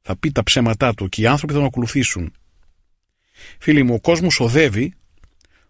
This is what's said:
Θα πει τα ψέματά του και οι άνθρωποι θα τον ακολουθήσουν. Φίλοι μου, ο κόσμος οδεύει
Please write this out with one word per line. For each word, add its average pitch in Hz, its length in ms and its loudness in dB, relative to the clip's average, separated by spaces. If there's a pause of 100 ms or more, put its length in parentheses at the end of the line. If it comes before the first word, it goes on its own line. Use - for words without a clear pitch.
Θα - 160 -8
πει 151 140 -4
τα 117 120 -2
ψέματά 117 500 2
του 98 160 -6
και - 120 -6
οι 110 60 2
άνθρωποι 143 260 0
θα 143 60 0
τον 143 80 2
ακολουθήσουν. 120 640 -4 (1300)
Φίλοι 147 240 2
μου, 120 100 2
ο 110 60 -2
κόσμος 165 400 0
οδεύει 127 540 0 (760)